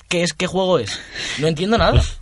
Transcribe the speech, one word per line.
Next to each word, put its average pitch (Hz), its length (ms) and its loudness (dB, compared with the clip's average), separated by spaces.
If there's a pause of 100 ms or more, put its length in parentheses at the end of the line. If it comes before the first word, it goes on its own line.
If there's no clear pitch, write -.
qué 170 140 0
es, 170 100 0
qué 180 140 -4
juego 185 320 2
es. 101 200 -6 (400)
No 151 100 2
entiendo 180 280 0
nada. 160 260 4 (200)